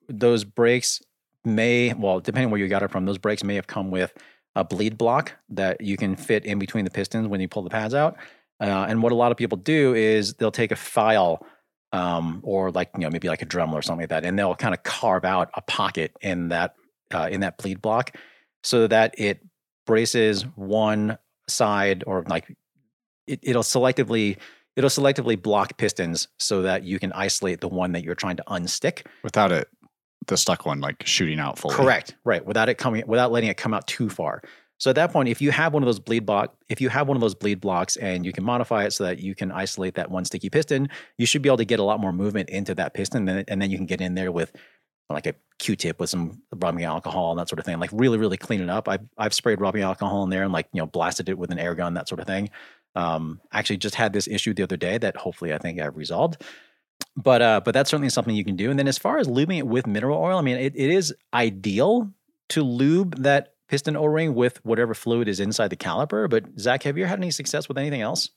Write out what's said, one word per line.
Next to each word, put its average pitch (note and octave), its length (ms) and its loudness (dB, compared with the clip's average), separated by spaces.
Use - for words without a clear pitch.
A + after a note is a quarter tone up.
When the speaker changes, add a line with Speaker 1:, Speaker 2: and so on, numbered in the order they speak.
Speaker 1:
those A#2 340 4
brakes A#2+ 560 2
may, A#2+ 480 2
well, F#2+ 260 0
depending B2 300 0
where G#2 100 2
you G2 80 0
got G2 140 2
it G2 80 -2
from, F#2 160 -2
those G2 140 -2
brakes G#2+ 240 -2
may G2+ 100 -2
have G2 140 -4
come F#2+ 240 -4
with F#2 200 0
a F#2+ 80 2
bleed G#2+ 340 -2
block A#2+ 360 2
that G2 320 -2
you G2+ 160 -2
can G2 180 -2
fit G#2+ 300 0
in G#2 120 -2
between G2 260 -2
the F2+ 80 -2
pistons A2 360 -4
when G2 120 -2
you F#2+ 80 -2
pull G#2 140 -4
the A2 80 -8
pads A2 240 -2
out. D3+ 240 2
Uh, G2+ 300 0
and A2+ 140 2
what A#2 80 4
a A#2+ 40 4
lot A#2+ 160 4
of A#2 60 0
people G#2 220 -2
do C#3+ 340 4
is A2 420 4
they'll A2 160 0
take A2+ 200 0
a G#2 40 0
file, G#2 680 4
um, E2+ 500 -2
or, F#2+ 280 0
like, F2+ 240 -2
you F#2 60 -4
know, D#2+ 100 -2
maybe, E2+ 160 -4
like, E2 160 -2
a - 20 -8
Dremel D#2+ 280 -2
or D#2 100 -2
something E2+ 180 -4
like D#2+ 80 -6
that, D#2+ 160 -2
and F#2+ 120 0
they'll F#2+ 180 0
kinda G#2+ 220 -2
carve - 480 0
out F#2 280 0
a - 80 -8
pocket - 600 -2
in F2 280 -4
that, F2 260 -2
uh, E2 180 -2
in G2 100 -4
that F#2 160 -4
bleed F#2+ 260 -8
block A2+ 320 0
so A2+ 240 4
that A2 300 4
it G2+ 280 -2
braces A2 520 4
one G#2+ 640 0
side G2+ 580 2
or, F#2 220 -2
like, E2 260 -4
it, C#3 160 -6
it'll A#2+ 180 2
selectively, A2+ 760 2
it'll C3 120 4
selectively B2+ 500 2
block G2+ 360 0
pistons E2+ 540 -2
so G2 220 0
that F#2 240 0
you F#2+ 120 -4
can F#2+ 140 -4
isolate F#2 480 -2
the - 80 -6
one F2+ 240 -2
that F2 140 -4
you're F2 100 -4
trying F2+ 220 -4
to - 100 -10
unstick. F#2 580 -4
Speaker 2:
Without G2+ 300 4
it, D#2 160 2
the F#2 100 0
stuck - 280 0
one, D2 140 -2
like, - 260 -6
shooting D#2 340 0
out C#2+ 200 -6
fully. D2+ 160 -4
Speaker 1:
Correct. - 480 2
Right. G#2 220 0
Without A2 240 2
it A#2 80 0
coming, A2+ 280 -2
without A#2 280 2
letting A2+ 160 2
it F#2 80 -4
come A2 160 -2
out G2+ 120 -4
too A2+ 240 -2
far. - 320 -6
So - 120 2
at C3 60 4
that D#3+ 160 4
point, C3+ 160 2
if A#2 140 -2
you C#3+ 100 4
have D#3 220 0
one D3 100 2
of B2 40 4
those A2+ 120 2
bleed A2+ 260 -2
block, G#2 300 0
if G#2+ 100 -6
you C3 80 0
have C#3 220 0
one C3+ 80 2
of A#2+ 40 2
those G#2 140 2
bleed G2+ 240 -2
blocks - 380 -2
and F2+ 280 -2
you F#2 60 -4
can F#2+ 140 -6
modify A#2 400 0
it G#2+ 80 -2
so G2+ 100 -2
that F2+ 160 -2
you G2 160 -6
can F#2+ 160 -4
isolate F#2 440 -4
that F2 140 -4
one F#2 140 -4
sticky - 260 -6
piston, C#3+ 380 0
you A#2+ 80 2
should C#3+ 160 2
be C#3 80 4
able C3 80 6
to A2+ 80 2
get G#2+ 140 2
a G2+ 40 2
lot G#2+ 160 2
more F#2+ 140 -2
movement G2 360 -2
into F#2+ 260 -4
that F2 180 -4
piston. G2+ 340 -2
And F#2+ 120 0
then, F#2+ 100 -6
and G2 120 -2
then G2 80 0
you F#2+ 80 -2
can F2+ 80 -4
get F2+ 140 -4
in F2+ 160 -2
there F#2 160 -2
with, E2+ 220 -2
like, D2+ 180 -4
a - 80 -4
Q-tip F2+ 400 -4
with F2 100 -2
some E2+ 320 -4
rubbing E2+ 300 -2
alcohol E2 460 -2
and E2+ 80 -2
that E2+ 100 -6
sort E2 100 -6
of - 60 -12
thing, E2+ 140 -6
like, F2 140 -4
really, A#2 240 4
really G2+ 200 0
clean G#2 240 -4
it F2 80 -4
up. G2+ 180 -2
I've, G2 180 -4
I've G#2+ 160 -2
sprayed G#2 280 0
rubbing G2+ 220 0
alcohol G2 400 -2
in F#2 80 -2
there F#2+ 120 0
and, F#2+ 100 -2
like, E2 200 -2
you F#2 60 -4
know, D#2+ 80 -4
blasted F2 420 -2
it F#2 80 -4
with F2 140 -6
an F2 80 -6
air E2+ 160 -4
gun, F2 180 -4
that F2 140 -6
sort E2+ 140 -8
of F2 40 -10
thing. G2 240 -4
Um, E2 440 -2
actually G#2 260 -2
just G2+ 180 -4
had G#2+ 180 0
this G2+ 140 -2
issue G#2 260 -2
the F#2+ 100 0
other F2+ 140 -2
day F2+ 200 -2
that G#2+ 180 -2
hopefully E2+ 380 -6
I D2+ 60 -4
think E2+ 200 -6
I've D2+ 160 -4
resolved. E2+ 460 -2
But, B2 260 6
uh, A2 220 6
but A2+ 100 0
that's C#3 180 2
certainly C#3+ 180 0
something A2+ 260 0
you G2 100 -2
can G2 100 -2
do. G#2 160 0
And C#3 80 2
then C#3 80 2
as C3+ 100 0
far C#4+ 220 0
as F#3+ 80 2
lubing D3+ 320 2
it C3+ 80 -4
with B2 180 0
mineral A#2+ 320 0
oil, F3+ 220 2
I - 20 2
mean, B2+ 160 0
it, C3+ 180 -2
it C#3+ 140 2
is E3+ 240 2
ideal A#2 800 2
to D#3 140 2
lube C#3+ 580 2
that C#3 320 2
piston C#3+ 280 -2
O-ring D#3 380 2
with A#2+ 320 0
whatever A2+ 280 2
fluid A#2 340 0
is G2 120 -2
inside G2+ 300 0
the F2 80 -6
caliper. D3+ 520 -2
But C#3+ 160 2
Zach, B2 240 0
have C#3+ 140 -2
you F#3 80 -2
had F#3 140 -2
any F3 120 -4
success - 360 -4
with C3+ 100 -6
anything C#3 240 -4
else? - 360 -4